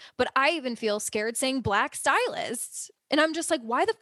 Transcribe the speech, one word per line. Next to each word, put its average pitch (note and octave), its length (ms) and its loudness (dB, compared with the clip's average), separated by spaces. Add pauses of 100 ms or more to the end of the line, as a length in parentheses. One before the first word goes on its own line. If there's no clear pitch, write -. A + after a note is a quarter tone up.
(180)
but B3 180 0
I C#4 160 4
even B3+ 240 -2
feel G#3+ 240 -2
scared A3 380 -4
saying C4 240 0
Black A3 340 0
stylists. - 960 -2 (200)
And D4 80 2
I'm D#4+ 140 4
just E4 180 -4
like, D4+ 100 0
"Why B3 240 0
the A4 160 2